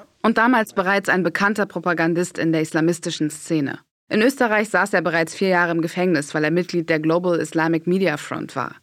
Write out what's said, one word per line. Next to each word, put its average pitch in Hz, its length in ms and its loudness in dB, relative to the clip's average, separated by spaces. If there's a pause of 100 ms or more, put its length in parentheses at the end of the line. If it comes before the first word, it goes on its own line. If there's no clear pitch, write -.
(220)
und 220 160 2
damals 233 360 2
bereits 196 360 0
ein 175 140 2
bekannter 202 420 0
Propagandist 170 720 -2
in 165 140 0
der 160 100 0
islamistischen 160 680 -2
Szene. 147 500 -4 (300)
In 214 120 2
Österreich 220 480 2
saß 196 240 0
er 180 80 2
bereits 165 320 0
vier 190 160 0
Jahre 175 220 2
im 165 100 0
Gefängnis, 165 520 -2
weil 156 100 0
er 151 80 0
Mitglied 170 380 -2
der 160 100 2
Global 170 400 0
Islamic 160 480 0
Media 175 300 0
Front - 380 -10
war. 131 280 -6